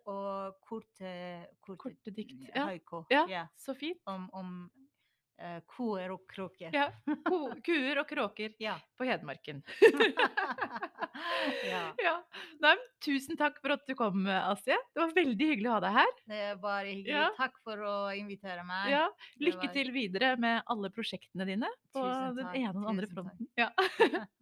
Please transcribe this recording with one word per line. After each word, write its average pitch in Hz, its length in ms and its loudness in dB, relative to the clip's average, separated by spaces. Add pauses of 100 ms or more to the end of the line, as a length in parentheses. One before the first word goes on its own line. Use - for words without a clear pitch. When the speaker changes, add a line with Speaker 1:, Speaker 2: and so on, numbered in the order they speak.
Speaker 1:
og 196 560 -6
korte, 180 840 -10 (120)
korte, 190 180 -14
Speaker 2:
Korte - 360 -12
dikt. 220 360 -10
Speaker 1:
eh, - 60 -18
Speaker 2:
Ja. 277 120 0
Speaker 1:
haiku. 170 420 -10
Speaker 2:
Ja, 294 180 6
Speaker 1:
Ja. 175 200 -4 (100)
Speaker 2:
så 269 180 -10
fint. 330 320 -8
Speaker 1:
Om, 190 240 -8
om, 180 400 -12 (680)
eh, 170 220 -10
koer 190 520 -4
og - 140 -14
kråker. 180 440 -12
Speaker 2:
Ja. 285 200 2 (340)
Ko-, 311 280 0 (100)
kuer 285 360 2
og 302 80 0
kråker 214 480 -4
Speaker 1:
<laughs> - 40 -18
Ja. 208 200 -4 (180)
Speaker 2:
på 254 80 -2
Hedmarken. 156 580 -4 (160)
<laughs> 392 920 4
Speaker 1:
<laughs> - 400 -8 (540)
Ja. 175 340 -4
Speaker 2:
Ja. 349 240 2 (360)
Nei, 302 160 8
men - 20 4 (220)
tusen 277 380 -2
takk 294 240 2
for 269 100 2
at 277 160 -2
du 262 80 -4
kom, 196 320 2
Asje. 196 480 2 (180)
Det - 20 -18
var 330 160 2
veldig 277 280 4
hyggelig 247 300 2
å 233 40 4
ha 208 60 4
deg 185 140 2
her. 320 180 8 (160)
Speaker 1:
Det 214 80 -10
er 202 200 -4
bare 202 300 -2
hyggelig. 196 220 -8
Speaker 2:
Ja. 294 280 4
Speaker 1:
Takk 254 280 -2
for 220 140 -6
å 202 380 -2
invitere 196 500 -8
meg. 190 260 -2
Speaker 2:
Ja. 311 160 4 (320)
Speaker 1:
Det 294 80 -2
Speaker 2:
Lykke 285 200 0
Speaker 1:
var 269 60 -8
Speaker 2:
til 269 180 0
videre 247 460 2
med 233 300 2
alle 202 220 -2
prosjektene 190 560 -6
dine 202 220 -2 (260)
på 269 100 -2
Speaker 1:
Tusen 254 320 -2
Speaker 2:
den 262 100 -6
Speaker 1:
takk. - 100 -6
Speaker 2:
ene 247 140 0
og 180 60 -4
den 202 100 -4
andre 208 220 -2
Speaker 1:
Tusen 175 80 -16
takk. 185 100 -8
Speaker 2:
fronten. - 220 -10 (100)
Ja. 233 200 2
<laughs> 359 520 4
Speaker 1:
<laughs> - 0 - (120)